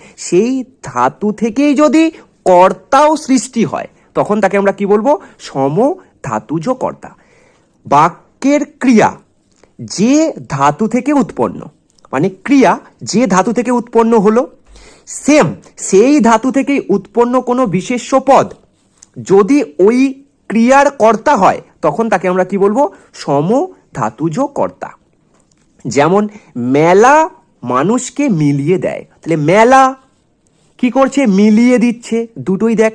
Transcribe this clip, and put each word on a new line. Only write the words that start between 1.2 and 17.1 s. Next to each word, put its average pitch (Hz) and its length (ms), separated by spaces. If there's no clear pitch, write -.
থেকেই 233 420
যদি 302 280
কর্তাও 190 720
সৃষ্টি 254 480
হয় - 240
তখন 156 260
তাকে 196 180
আমরা 196 140
কি 202 140
বলবো? 214 260
সমধাতুজ 147 1300
কর্তা। 71 280
বাক্যের 175 760
ক্রিয়া 220 280
যে 190 360
ধাতু 147 400
থেকে 254 240
উৎপন্ন, 147 480
মানে 147 160
ক্রিয়া 247 280
যে - 240
ধাতু 185 260
থেকে 233 180
উৎপন্ন 226 480
হলো, 214 240
সেম 277 400
সেই 233 440
ধাতু 233 320
থেকেই 269 360
উৎপন্ন 226 520